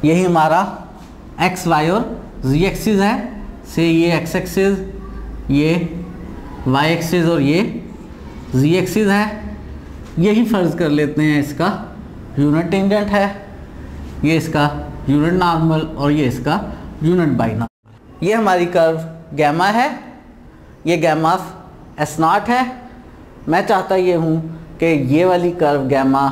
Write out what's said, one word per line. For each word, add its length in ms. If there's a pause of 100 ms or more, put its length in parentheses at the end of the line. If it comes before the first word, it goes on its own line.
यही 180
हमारा 380 (800)
एक्स 260
वाई 220
और 160 (400)
z 200
axis 340
है, 440 (220)
से 220
ये 280
x 200
axis, 420 (760)
ये 520 (640)
y 260
axis 320
और 160
ये 200 (920)
z 200
axis 320
है। 360 (760)
यही 260
फ़र्ज़ 320
कर 120
लेते 320
हैं 180
इसका 280 (720)
unit 320
tangent 360
है, 180 (1000)
ये 120
इसका 280 (440)
unit 240
normal 480
और 300
ये 160
इसका 320 (440)
unit 340
binomial। 880
ये 80
हमारी 340
curve 300 (400)
gamma 300
है, 220 (1000)
ये 100
gamma 360 (680)
S 200
naught 300
है। 160 (840)
मैं 180
चाहता 300
ये 180
हूँ 240 (400)
कि 60 (220)
ये 180
वाली 280
curve 360
gamma 320 (100)